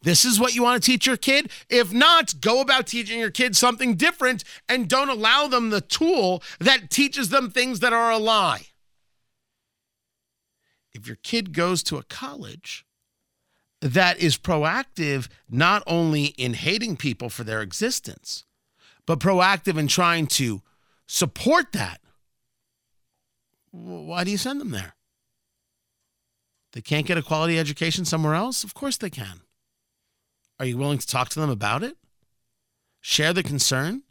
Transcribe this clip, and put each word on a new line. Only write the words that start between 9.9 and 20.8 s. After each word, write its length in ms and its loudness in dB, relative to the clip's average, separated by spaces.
If 140 -18
your 80 -12
kid 360 -4
goes 320 0
to 140 -4
a 60 -10
college 840 -14
that 380 2
is 180 2
proactive 880 -2
not 360 2
only 420 2
in 180 -2
hating 420 -2
people 320 -4
for 140 -12
their 180 -4
existence, 840 -8
but 140 0
proactive 580 2
in 100 0
trying 380 2
to 360 -2